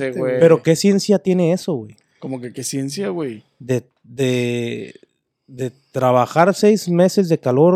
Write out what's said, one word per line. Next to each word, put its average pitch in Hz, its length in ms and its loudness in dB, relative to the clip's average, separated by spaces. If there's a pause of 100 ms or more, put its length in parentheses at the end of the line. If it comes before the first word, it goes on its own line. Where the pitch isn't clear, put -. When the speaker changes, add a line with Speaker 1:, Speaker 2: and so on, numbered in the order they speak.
Speaker 1:
billete, 127 120 -6
Speaker 2:
güey. 127 140 -2
Speaker 1:
güey. 127 80 -2
Speaker 3:
Pero 160 240 6
¿qué 160 100 2
ciencia 196 460 2
tiene 180 320 0
eso, 185 220 -4
güey? 110 200 -10 (240)
Speaker 2:
¿Cómo 131 220 -12
que 120 120 -12
qué 127 120 -12
ciencia, 139 460 -6
güey? 139 340 -8 (140)
Speaker 3:
De, 123 260 -4 (180)
de, 120 920 -4 (520)
de 127 240 -10 (220)
trabajar 127 600 2
seis 208 340 0
meses 180 400 2
de 160 100 0
calor, 143 380 2